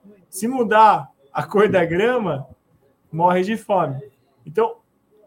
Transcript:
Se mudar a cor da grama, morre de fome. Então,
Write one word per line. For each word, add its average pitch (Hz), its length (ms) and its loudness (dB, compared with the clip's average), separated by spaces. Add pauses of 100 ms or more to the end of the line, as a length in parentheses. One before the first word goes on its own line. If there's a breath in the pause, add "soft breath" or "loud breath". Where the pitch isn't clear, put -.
(280)
Se - 200 -8
mudar 214 600 2 (240)
a 165 120 -8
cor 208 240 2
da 180 160 2
grama, 175 640 -2 (640)
morre 180 300 0
de 214 140 -4
fome. 160 460 -4 (420)
Então, 220 340 -4 (480)